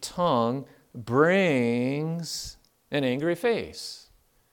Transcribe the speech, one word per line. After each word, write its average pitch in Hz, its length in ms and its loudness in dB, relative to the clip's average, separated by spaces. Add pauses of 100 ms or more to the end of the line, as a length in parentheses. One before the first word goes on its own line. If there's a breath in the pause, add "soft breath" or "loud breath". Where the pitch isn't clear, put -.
tongue 131 640 0 (280 soft breath)
brings 143 1600 0 (340)
an 143 120 0
angry 143 320 0
face." 175 720 -4 (460)